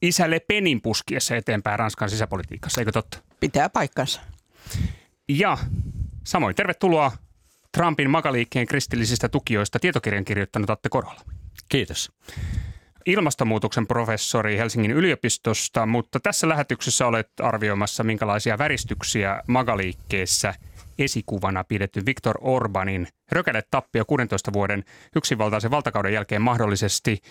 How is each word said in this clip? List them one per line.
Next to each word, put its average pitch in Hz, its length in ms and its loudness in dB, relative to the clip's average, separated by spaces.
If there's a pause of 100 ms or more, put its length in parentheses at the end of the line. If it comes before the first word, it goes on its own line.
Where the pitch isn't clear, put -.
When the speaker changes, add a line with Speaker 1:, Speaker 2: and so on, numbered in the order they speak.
Speaker 1:
isä 175 280 2
Le 165 100 2
Penin 185 420 2
puskiessa - 540 -2
eteenpäin 107 440 0
Ranskan 110 300 -2
sisäpolitiikassa, 107 720 -4
eikö 110 100 0
totta? - 260 -2 (220)
Speaker 2:
Pitää 143 300 2
paikkansa. 143 520 -2 (1080)
Speaker 1:
Ja 160 280 2 (680)
samoin 165 320 0
tervetuloa 165 560 2 (680)
Trumpin 156 320 4
magaliikkeen 131 580 2
kristillisistä 120 640 0
tukijoista 110 500 0
tietokirjan 104 460 0
kirjoittanut 101 440 -2
Atte - 200 -2
Korhola. - 320 -4 (480)
Speaker 3:
Kiitos. - 420 -2 (960)
Speaker 1:
Ilmastonmuutoksen 120 840 0
professori 110 680 0
Helsingin 110 340 0
yliopistosta, 127 920 0
mutta 117 340 0
tässä 185 300 0
lähetyksessä 135 580 0
olet 113 220 0 (120)
arvioimassa, 107 600 0
minkälaisia 107 540 0
väristyksiä 110 920 -2
magaliikkeessä 101 1040 0 (460)
esikuvana 98 640 -2
pidetty 98 420 -2
Viktor 117 360 0
Orbanin 98 640 0 (240)
rökäle 127 400 0
tappio 113 340 0
kuudentoista 117 480 0
vuoden 101 300 0 (320)
yksinvaltaisen 110 560 0
valtakauden 107 420 0
jälkeen 104 280 0
mahdollisesti 110 880 2